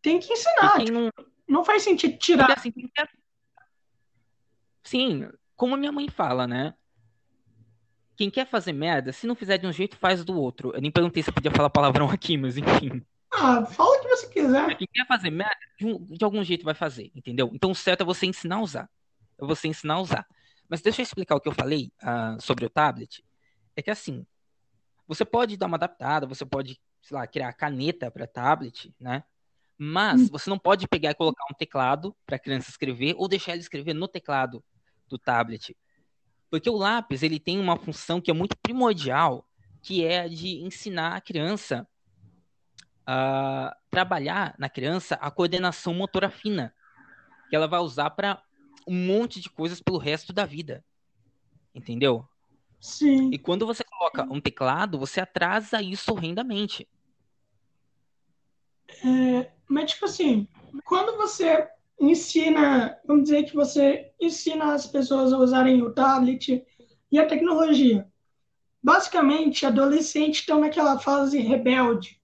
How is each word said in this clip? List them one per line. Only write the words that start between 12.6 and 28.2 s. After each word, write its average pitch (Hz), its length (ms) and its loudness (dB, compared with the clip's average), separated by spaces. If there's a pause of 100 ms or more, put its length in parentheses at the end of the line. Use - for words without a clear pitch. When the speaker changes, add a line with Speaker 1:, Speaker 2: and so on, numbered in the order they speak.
Speaker 1:
Ah, 247 320 4
fala - 320 4
o - 40 0
que 480 80 -10
você - 200 2
quiser. 294 480 2
Speaker 2:
Quem 185 160 -8
quer 254 140 -2
fazer 190 220 0
merda, 196 260 -4 (220)
de 202 80 -6
um, 208 200 -4
de 170 180 -4
algum 202 200 0
jeito 175 220 -2
vai 156 80 -2
fazer, 127 420 -6
entendeu? 123 380 -2
Então 190 180 0
o 180 40 -2
certo 180 260 0
é 180 40 0
você 180 200 -2
ensinar 180 320 -6
a 226 40 -2
usar. 143 280 -8 (500)
É 139 60 -10
você 151 220 -4
ensinar 156 280 -4
a 185 60 -2
usar. 135 260 -4 (420)
Mas 160 120 -6
deixa 220 200 0
eu - 20 -2
explicar 180 320 -2
o 139 60 0
que - 60 -6
eu 147 60 -4
falei, 139 380 -4 (100)
ah, 113 380 -4
sobre 123 260 -4
o 110 40 -6
tablet, 135 540 -2 (520)
é 147 60 -8
que 208 100 -6
assim, 143 340 -8 (840)
você 180 180 -2
pode 226 320 -2
dar 190 100 -6
uma 170 100 -4
adaptada, 147 500 -4
você 135 180 -12
pode, 131 340 -8 (220)
sei - 140 -16
lá, 123 120 -8
criar 127 260 -8
caneta 139 580 -6
pra - 160 -14